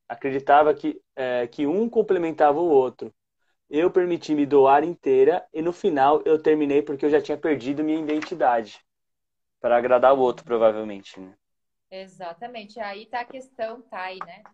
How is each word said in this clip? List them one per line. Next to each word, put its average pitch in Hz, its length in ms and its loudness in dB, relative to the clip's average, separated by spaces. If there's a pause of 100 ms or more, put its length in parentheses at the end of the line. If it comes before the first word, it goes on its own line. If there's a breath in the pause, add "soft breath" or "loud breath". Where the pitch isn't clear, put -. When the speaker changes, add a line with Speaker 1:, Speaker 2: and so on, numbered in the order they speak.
Speaker 1:
Acreditava 139 640 2
que, 151 280 -8 (140)
é, 123 320 -4
que - 180 -6
um 196 240 -2
complementava 165 680 0
o 175 100 0
outro. 127 440 0 (560)
Eu 151 200 0
permiti 175 460 -2
me 147 100 0
doar 139 380 4
inteira 147 680 2
e 160 80 -8
no 170 120 -2
final 151 520 2
eu 156 160 2
terminei 151 400 2
porque 147 240 -6
eu 147 40 2
já 147 120 4
tinha 147 160 -6
perdido 143 460 -4
minha 156 160 -2
identidade. 151 840 -4 (760)
Pra 120 160 2
agradar 123 360 4
o 139 60 2
outro, 123 260 -2
provavelmente, 107 760 -2
né? 92 140 -20 (560)
Speaker 2:
Exatamente. 190 880 -16
Aí 202 260 -12
tá 247 160 -8
a 247 40 -14
questão, 247 560 -12
tá 196 200 -14
aí, 190 180 -12
né? 185 240 -20 (100)